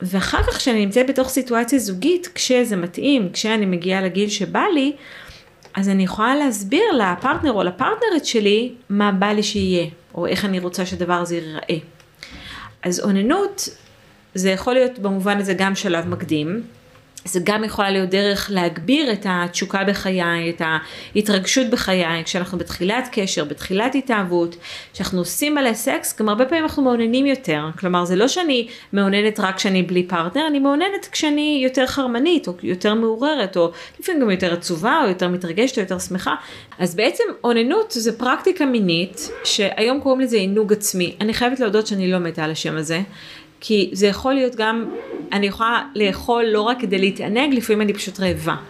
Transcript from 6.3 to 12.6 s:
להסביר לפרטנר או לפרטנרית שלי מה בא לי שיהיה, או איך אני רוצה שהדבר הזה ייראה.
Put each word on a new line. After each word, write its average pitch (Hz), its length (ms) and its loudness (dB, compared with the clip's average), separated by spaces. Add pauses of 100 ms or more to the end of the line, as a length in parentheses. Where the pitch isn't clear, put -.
להסביר 277 580 2
לפרטנר 254 600 2
או 196 100 2
לפרטנרית 330 640 0
שלי 220 480 2 (160)
מה 202 240 2
בא 196 140 2
לי 208 160 2
שיהיה, 185 440 0 (280)
או 170 120 -4
איך 185 180 -2
אני 190 140 0
רוצה 180 280 -4
שהדבר 180 280 -2
הזה 175 200 -2
ייראה. 160 440 -6 (1040)